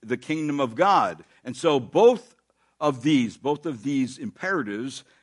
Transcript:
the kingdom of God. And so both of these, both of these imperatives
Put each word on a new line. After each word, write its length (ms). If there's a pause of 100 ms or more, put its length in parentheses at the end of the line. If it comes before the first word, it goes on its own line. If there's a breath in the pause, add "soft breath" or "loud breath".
the 160
kingdom 420
of 160
God. 500 (200 soft breath)
And 120
so 220
both 560 (460)
of 220
these, 340
both 300
of 180
these 340
imperatives 840 (180 soft breath)